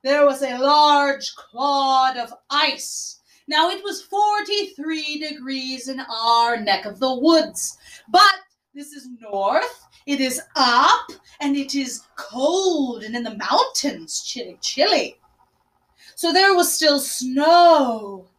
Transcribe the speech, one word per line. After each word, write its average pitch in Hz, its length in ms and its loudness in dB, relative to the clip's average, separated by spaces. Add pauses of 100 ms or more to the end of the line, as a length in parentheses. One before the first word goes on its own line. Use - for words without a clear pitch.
there 285 220 2
was 269 160 2
a 254 160 -4
large 285 760 2
clod 262 800 0
of 233 160 -10 (160)
ice. - 720 -6 (280)
Now, 311 220 2
it 392 140 -8
was 392 180 -8
forty-three 392 1200 -4
degrees 262 680 -10
in 262 120 -8
our 233 580 0
neck 208 280 -2
of 202 140 -12
the 262 140 0
woods, 311 640 2 (320)
but 381 260 6 (380)
this 285 180 -18
is 277 160 -20 (120)
north, 226 680 -4 (180)
it 285 140 -4
is 262 220 -4 (140)
up, 269 560 4 (280)
and 285 160 -2
it 277 200 -6
is 269 260 -6 (140)
cold, 277 880 -2
and 226 120 -10
in 240 80 -6
the 214 140 -10
mountains, 233 840 -2
chilly, - 400 -12
chilly. 339 560 -2 (1000)
So 330 160 -2
there 381 220 4
was 349 180 2
still 285 280 0
snow 262 1300 2 (120)